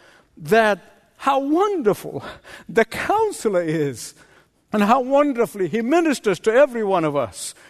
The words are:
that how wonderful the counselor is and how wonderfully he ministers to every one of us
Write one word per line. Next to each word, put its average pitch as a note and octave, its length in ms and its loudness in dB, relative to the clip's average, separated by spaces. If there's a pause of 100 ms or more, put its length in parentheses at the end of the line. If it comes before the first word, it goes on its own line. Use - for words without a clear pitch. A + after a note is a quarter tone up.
(380)
that G3+ 420 2 (380)
how C4+ 220 0
wonderful C#4+ 840 0 (440)
the A3 180 2
counselor F#4 760 -2
is D#3 520 -4 (580)
and G#3 120 2
how B3 180 4
wonderfully B3 680 0
he G#3+ 140 -2
ministers C4+ 580 0
to A3 120 0
every A#3+ 320 2
one F#3+ 220 2
of D3 100 -2
us A#2 380 -6 (160)